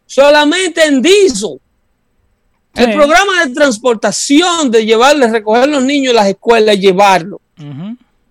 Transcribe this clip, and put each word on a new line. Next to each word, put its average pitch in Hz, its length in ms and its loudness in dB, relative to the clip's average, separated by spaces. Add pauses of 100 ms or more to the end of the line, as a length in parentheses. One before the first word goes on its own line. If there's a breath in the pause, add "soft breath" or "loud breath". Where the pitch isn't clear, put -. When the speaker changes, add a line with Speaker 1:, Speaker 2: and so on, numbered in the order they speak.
Speaker 1:
Solamente 302 800 0
en 277 160 0
diesel. 254 580 0 (1160)
El 240 100 0
Speaker 2:
Sí. 233 80 -2
Speaker 1:
programa 339 520 2
de 247 80 -10
transportación, 277 1200 -2
de 226 140 0
llevarles, 240 460 2
recoger 226 380 0
los 285 140 -2
niños 269 300 -2
a 226 40 2
las 202 100 2
escuelas 214 480 0
y 196 40 -4
llevarlos 190 600 0 (200)
Speaker 2:
Ujú. 160 380 -14 (340)